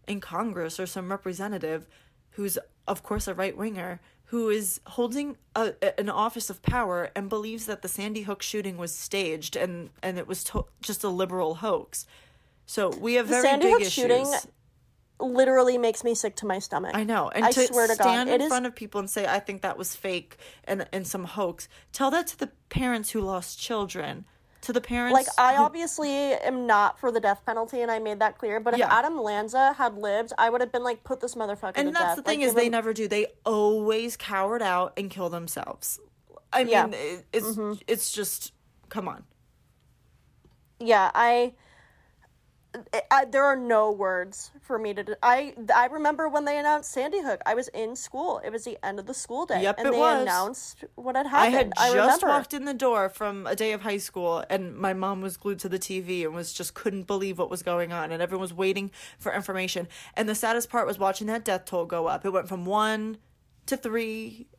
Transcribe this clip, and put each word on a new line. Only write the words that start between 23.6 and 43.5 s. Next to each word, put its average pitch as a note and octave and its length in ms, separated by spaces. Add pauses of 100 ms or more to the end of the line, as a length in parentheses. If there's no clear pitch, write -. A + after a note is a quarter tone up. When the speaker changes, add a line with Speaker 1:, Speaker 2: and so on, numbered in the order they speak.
Speaker 1:
To B3 100
the B3 80
parents A#3+ 320
Speaker 2:
Like, C4 140 (100)
I B3+ 180
Speaker 1:
who C#4+ 80
Speaker 2:
obviously D#4 480
am C4 560
not G#3 320
for B3 120
the A3+ 100
death G3+ 240
penalty, A3+ 360
and A#3 80
I A3 100
made G#3 200
that G#3 180
clear, A3 220
but A#3 140
if A#3+ 60
Speaker 1:
Yeah. A3+ 140
Speaker 2:
Adam D4 240
Lanza A3 560
had A#3+ 240
lived, G#3+ 400
I A#3 120
would A#3+ 120
have B3 100
been A#3+ 120
like, A#3+ 200
"Put C4 180
this B3 140
motherfucker G3+ 400
Speaker 1:
And C#4+ 140
Speaker 2:
to - 40
Speaker 1:
that's E4+ 100
Speaker 2:
death." - 140
Speaker 1:
the C#4+ 60
thing D4 160
Speaker 2:
Like, C4+ 80
Speaker 1:
is A#3 60
Speaker 2:
give A#3 60
Speaker 1:
they A#3+ 80
Speaker 2:
him A#3 40
Speaker 1:
never A3+ 220
do. G#3+ 160
They G#3 180 (180)
always A3 720
cowered G#3 460
out F#3 340
and G3 140
kill F3+ 200
themselves. - 680 (520)
I C4 100
Speaker 2:
Yeah. A3+ 240
Speaker 1:
mean, G2+ 80
it, D3+ 400
it's, A3 120
Speaker 2:
Mm-hmm. G#3+ 280 (140)
Speaker 1:
it's - 240
just, - 400 (380)
come F#3+ 180
on. - 160 (1600)
Speaker 2:
Yeah, G#3+ 340
I, A#3+ 400 (1600)
I, C4+ 140
there C4+ 180
are C#4 120